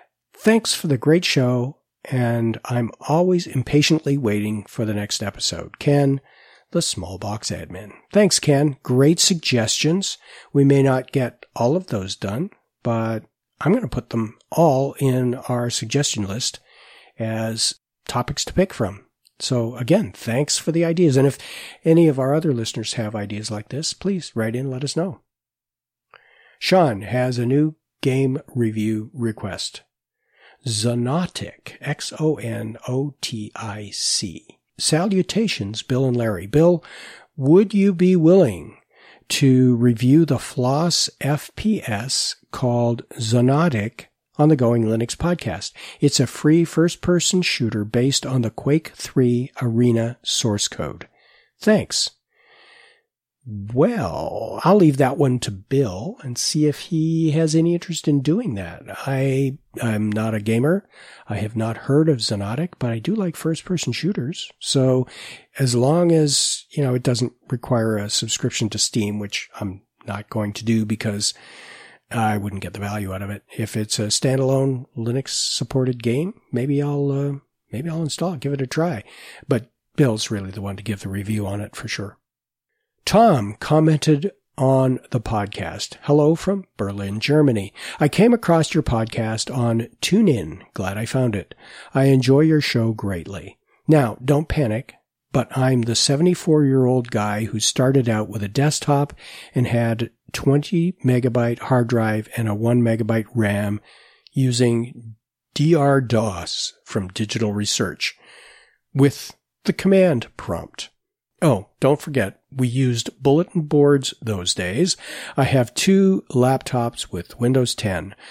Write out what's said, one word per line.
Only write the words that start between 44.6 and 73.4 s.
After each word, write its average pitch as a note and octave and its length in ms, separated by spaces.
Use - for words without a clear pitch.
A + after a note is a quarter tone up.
Linux A2+ 320
podcast? D#3+ 560
It's C#3+ 180
a C3 80
free D#3+ 380
first-person F3 800
shooter A2 420
based B2 400
on C3 180
the - 80
Quake - 440
three B2 560
Arena A#2 640
source - 460
code. - 380
Thanks. - 520
Well, A2+ 1160
I'll F#3+ 140
leave D#3 220
that C3+ 200
one B2+ 220
to - 100
Bill A2+ 720
and B2 160
see D3+ 280
if C#3+ 120
he D#3+ 540
has D#3 220
any E3+ 200
interest - 320
in C#3+ 160
doing E3 320
that. F2 300
I, C3+ 520
I'm G#2+ 280
not A2 240
a G#2+ 60
gamer. A#2+ 480
I G#2+ 80
have G#2+ 200
not A2 200
heard D#3 320
of C#3 100
Xonotic, A2 600
but B2 120
I A2+ 100
do E3+ 140
like F#3+ 220
first-person D#3+ 560
shooters. D#3+ 580
So C3 480
as B2+ 160
long D#3 380
as, D3+ 580
you D3+ 120
know, B2+ 120
it B2 80
doesn't A#2+ 300
require A2+ 460
a G#2 120
subscription A2+ 600
to G#2+ 80
Steam, G#2 400
which - 320
I'm G2 220
not G#2 240
going G#2 240
to A2 100
do A2 220
because G#2 480
I A2 240
wouldn't G2 260
get F2+ 120
the - 40
value G2+ 340
out F#2+ 100
of G2+ 80
it. G#2 120